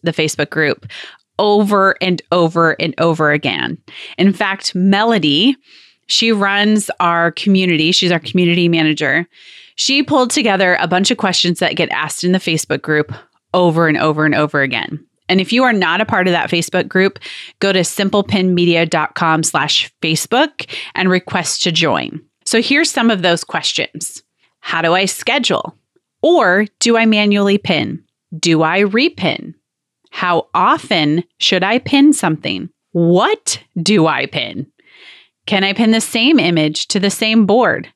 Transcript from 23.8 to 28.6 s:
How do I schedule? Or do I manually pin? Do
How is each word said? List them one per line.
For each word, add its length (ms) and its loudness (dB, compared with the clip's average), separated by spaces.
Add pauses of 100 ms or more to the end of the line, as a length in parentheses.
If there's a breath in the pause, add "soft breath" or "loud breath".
How 220 -6
do 100 2
I 140 2
schedule? 680 -4 (460)
Or 460 2 (140)
do 180 2
I 80 4
manually 500 2
pin? 460 -2 (360)
Do 240 2